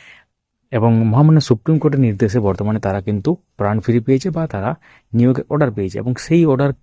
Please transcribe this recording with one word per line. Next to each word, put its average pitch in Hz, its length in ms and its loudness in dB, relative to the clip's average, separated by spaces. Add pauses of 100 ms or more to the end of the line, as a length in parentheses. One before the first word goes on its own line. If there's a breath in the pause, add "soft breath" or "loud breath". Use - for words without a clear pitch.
(720 loud breath)
এবং 113 340 2
মহামান্য 147 360 4
সুপ্রিম 147 380 0
কোর্টের 143 220 0
নির্দেশে 113 400 0
বর্তমানে 104 400 -2
তারা 98 200 -4
কিন্তু 104 360 -2 (200)
প্রাণ 104 240 -2
ফিরে 117 200 0
পেয়েছে 131 300 -2
বা 160 160 -4
তারা 107 300 -6 (380 soft breath)
নিয়োগের 131 340 2
অর্ডার 147 240 0
পেয়েছে 98 260 -6
এবং 120 160 -4
সেই 165 320 0
অর্ডার 139 260 2 (100)